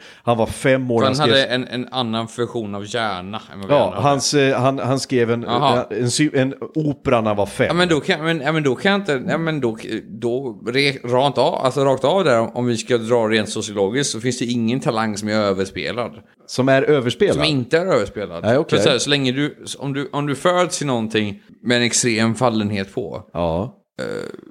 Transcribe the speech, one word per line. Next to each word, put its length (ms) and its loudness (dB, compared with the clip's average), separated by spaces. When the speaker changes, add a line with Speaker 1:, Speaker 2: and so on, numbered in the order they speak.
Speaker 1:
Han 140 2
var 80 2
fem 460 0
år, 100 2
Speaker 2:
För 60 4
Speaker 1:
han 100 2
Speaker 2:
han 100 2
Speaker 1:
skrev 140 4
Speaker 2:
hade 120 0
en, 140 -2
en 240 -6
annan 360 -2
version 380 -4
av 100 -8
hjärna 460 -4
än 60 -14
vad 100 -10
vi 60 2
Speaker 1:
Ja, 80 6
Speaker 2:
andra 120 -2
hade. 140 0
Speaker 1:
hans, 240 0
eh, 280 4
han, 180 2
han 200 0
skrev 320 2
en, 120 -2
Speaker 2:
Jaha. 460 0
Speaker 1:
en, 140 -2
en 80 0
sy-, 220 2
en 200 2
opera 460 0
när 60 0
han 100 2
var 80 2
fem. 220 0
Speaker 2:
Ja, 60 0
men 140 2
då 120 2
kan, 260 -2
men, 160 0
ja, 100 0
men 120 0
då 120 2
kan 160 0
jag 100 0
inte... 280 -2
Ja, 80 0
men 240 -4
då, 160 -2
då 560 -4
re-, 420 0
rakt 300 2
av, 180 2
alltså 300 0
rakt 180 2
av 200 4
där, 340 2
om 80 0
vi 120 2
ska 200 0
dra 300 2
rent 220 0
sociologiskt, 640 -2
så 60 -8
finns 200 -2
det 60 -2
ingen 340 0
talang 380 -2
som 120 -4
är 40 0
överspelad. 800 -2
Speaker 1:
Som 240 0
är 120 6
överspelad? 540 2
Speaker 2:
Som 80 2
inte 340 2
är 80 0
överspelad. 580 -2
Speaker 1:
Nej, 140 4
okej. 220 0
Speaker 2:
För 40 4
så 60 4
här, 80 2
så 120 -2
länge 220 2
du, 320 -4
om 140 -6
du... 200 -4
Om 140 -4
du 80 -2
föds 460 0
i 40 -4
någonting 560 -2
med 140 2
en 60 2
extrem 520 2
fallenhet 580 -2
på, 280 -8
Speaker 1:
Ja. 420 -2
Speaker 2:
eh, 40 -4